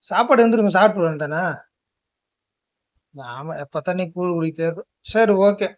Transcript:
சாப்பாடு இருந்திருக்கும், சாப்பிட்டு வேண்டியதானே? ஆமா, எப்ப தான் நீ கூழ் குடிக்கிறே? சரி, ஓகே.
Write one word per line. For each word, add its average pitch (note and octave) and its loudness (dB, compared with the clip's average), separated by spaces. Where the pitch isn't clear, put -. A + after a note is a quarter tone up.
சாப்பாடு A3+ 2
இருந்திருக்கும், G#3+ 2
சாப்பிட்டு G3+ 4
வேண்டியதானே? D3+ -4
ஆமா, D3+ -12
எப்ப C#3+ -8
தான் F3+ -4
நீ F#3 -4
கூழ் F3+ -4
குடிக்கிறே? D#3+ -4
சரி, A3 2
ஓகே. G3+ 2